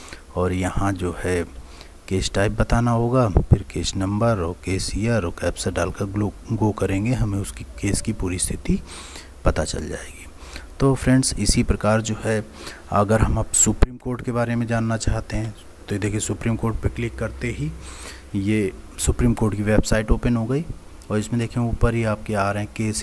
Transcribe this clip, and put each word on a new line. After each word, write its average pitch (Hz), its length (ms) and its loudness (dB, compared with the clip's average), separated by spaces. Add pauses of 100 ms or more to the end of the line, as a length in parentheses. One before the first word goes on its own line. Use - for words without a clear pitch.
(360)
और 90 180 2
यहाँ 95 400 0
जो 90 220 -4
है 90 280 0 (640)
case 95 260 0
type 101 200 2
बताना 117 380 2
होगा, 120 380 4
फिर - 420 4
case 85 240 -2
number 104 440 2
और 85 140 -2 (100)
case - 320 -2
year 107 300 2
और 82 60 -2
कैप्चा 87 400 -2
डालकर 95 360 0
ग्लो-, 104 240 0 (200)
गो 107 220 2
करेंगे, 101 400 0
हमें 104 260 0
उसकी - 240 -6 (120)
case 101 260 0
की 110 120 -2
पूरी 92 260 -2
स्थिति - 400 0 (640)
पता 82 200 4
चल - 240 -4
जाएगी। - 360 -10 (540)
तो 135 160 6
friends 131 400 4
इसी 101 280 4
प्रकार 110 380 2
जो 110 140 -2
है 110 280 -2 (480)
अगर 104 300 4
हम 110 180 4
अब - 160 -2
सुप्रीम - 420 4
कोर्ट 123 240 -6
के 127 100 -4
बारे 117 240 0
में 120 120 0
जानना 113 300 2
चाहते 110 400 -2
हैं 110 160 -4 (280)
तो - 140 -4
ये 98 40 -2
देखिए 104 220 0
सुप्रीम 113 340 -2
कोर्ट 110 220 0
पे - 120 -2
click 117 280 -6
करते 117 340 -6
ही 151 200 -4 (720)
ये 104 300 2 (280)
सुप्रीम 117 340 4
कोर्ट 104 220 2
की 104 80 -2
website 107 480 2
open 120 240 2
हो 113 100 0
गई 139 200 0 (460)
और 107 80 0
इसमें 117 200 -2
देखें 117 220 -2
ऊपर 117 320 2
ही 117 120 2
आपके 107 300 -2
आ 98 160 2
रहे 104 120 -2
हैं 104 100 -8
case 107 300 -2